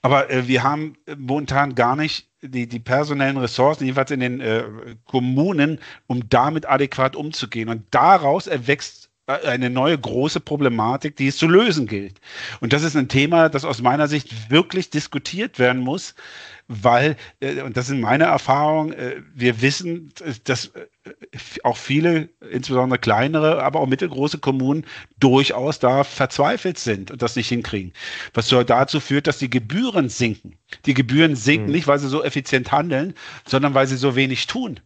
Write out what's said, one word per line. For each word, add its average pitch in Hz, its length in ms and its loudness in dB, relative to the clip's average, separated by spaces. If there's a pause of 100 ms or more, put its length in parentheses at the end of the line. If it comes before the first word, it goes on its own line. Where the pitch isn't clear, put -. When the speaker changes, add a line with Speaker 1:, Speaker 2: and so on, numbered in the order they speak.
Speaker 1:
aber, 135 280 2
äh, 127 180 -2
wir 123 140 2
haben 147 340 -2 (220)
momentan 139 560 -2
gar 123 220 2
nicht - 340 -6 (120)
die, 127 260 -6
die 120 120 -8
personellen 139 580 -2
Ressourcen, 135 460 2
jedenfalls 131 280 0
in 131 80 -4
den, 123 200 -4
äh, 117 240 -2 (400)
Kommunen, 143 760 0 (260)
um 120 220 -4
damit 143 380 2
adäquat 135 500 0
umzugehen. 147 520 -8
Und 113 220 -6
daraus 160 560 4
erwächst, 139 640 -4 (160)
äh, 147 220 -2
eine 123 220 0
neue 135 280 2
große 117 420 -2
Problematik, 135 760 -2
die 135 120 -2
es 135 80 -2
zu 160 120 2
lösen 175 380 4
gilt. 98 340 -8 (400)
Und 117 120 0
das 151 120 2
ist 156 120 -2
ein 131 120 0
Thema, 160 400 4
das 143 160 -2
aus 123 180 -4
meiner 143 260 2
Sicht 117 420 -6
wirklich 180 400 2
diskutiert 175 680 -6
werden 127 240 2
muss, 139 320 -6 (540)
weil, 120 480 2 (240)
äh, 139 220 -6
und 123 140 -8
das 123 120 -4
sind 131 120 -2
meine 127 240 2
Erfahrungen, 156 680 0
äh, 127 240 -8 (180)
wir 120 280 2
wissen, 165 500 -2 (120)
äh, 151 80 -8 (120)
dass, 123 220 -4
äh, 90 200 -20 (460)
f-, - 320 -16
auch 120 120 0
viele, 156 520 0 (240)
insbesondere 127 480 0
kleinere, 151 640 2
aber 139 160 0
auch 139 80 0
mittelgroße 147 500 -2
Kommunen 135 460 0 (340)
durchaus 135 600 4
da 131 240 4
verzweifelt 165 720 0
sind 101 320 -4
und 127 100 -12
das 120 140 -2
nicht 120 140 -2
hinkriegen. 107 440 -4 (400)
Was 117 160 -2
so 123 140 6
dazu 123 380 2
führt, 143 260 -2
dass 147 120 0
die 131 120 -4
Gebühren 143 580 -2
sinken. 110 480 -4 (300)
Die 139 80 2
Gebühren 139 400 4
sinken 117 320 2
Speaker 2:
Hm. 139 60 -2
Speaker 1:
nicht, 160 160 0
weil 143 100 4
sie 139 100 -4
so 147 140 -2
effizient 131 480 -2
handeln, 156 440 -2 (300)
sondern 135 300 0
weil 135 140 4
sie 131 80 -2
so 131 180 0
wenig 131 320 0
tun. 233 400 -8